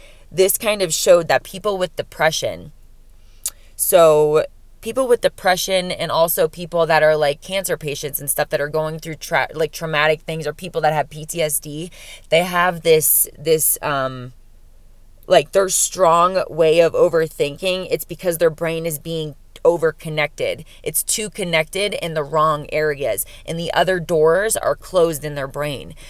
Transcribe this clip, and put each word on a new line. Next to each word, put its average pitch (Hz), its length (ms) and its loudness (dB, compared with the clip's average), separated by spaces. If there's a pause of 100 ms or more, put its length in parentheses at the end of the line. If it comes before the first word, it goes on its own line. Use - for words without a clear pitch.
(300)
this 190 280 2
kind 208 240 -2
of 165 100 -2
showed 175 360 4
that 135 140 2
people 190 360 -6
with 180 180 -4
depression, 113 760 -4 (1040)
so 151 720 4 (360)
people 240 280 -4
with 240 120 4
depression 185 680 0
and 160 220 -6
also 165 340 2
people 170 400 -2
that 156 160 4
are, 156 140 6
like, 151 240 0
cancer 185 360 -4
patients 143 440 -8
and 147 100 -6
stuff - 180 -2
that 147 120 -2
are 143 80 -4
going 156 280 -4
through 156 200 -10
tra-, 139 360 -2
like, 156 200 -2
traumatic 156 480 0
things, 160 260 -8
or 147 60 -4
people 165 280 -8
that 156 120 2
have 151 180 -2
P 156 160 -12
T 170 160 -4
S 151 160 -2
D, 151 320 -10 (380)
they 170 160 4
have 175 380 0
this, 160 540 4
this, 156 460 0
um, 131 520 -4 (920)
like, 160 240 4
their 196 180 2
strong 175 800 2
way 160 300 2
of 165 140 4
overthinking. 165 960 0
It's 160 140 -2
because 165 340 -4
their 165 120 4
brain 165 360 -4
is 151 140 -6
being 160 340 -8 (300)
overconnected. 156 1000 -2 (200)
It's - 180 -4
too 214 260 -4
connected 175 680 -2
in 165 200 -6
the 156 80 0
wrong 151 480 0
areas, 139 560 -2 (180)
and 165 140 -8
the 170 160 -6
other 180 240 2
doors 170 580 2
are - 200 -2
closed 165 480 0
in 151 100 -8
their 139 140 -6
brain. 143 480 -8 (140)